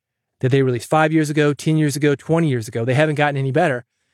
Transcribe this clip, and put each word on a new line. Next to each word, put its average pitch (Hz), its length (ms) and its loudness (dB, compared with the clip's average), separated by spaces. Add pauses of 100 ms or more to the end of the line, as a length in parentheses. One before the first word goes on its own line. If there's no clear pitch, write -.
(400)
that 131 100 -2
they 135 120 4
released 127 280 -2
five 156 240 2
years 156 160 2
ago, 147 240 0
ten 156 240 -2
years 147 180 0
ago, 143 200 0
twenty 160 340 -2
years 117 180 -4
ago, 117 160 -6
they 127 120 0
haven't 151 200 2
gotten 147 220 -2
any 135 140 -2
better. 139 340 0 (280)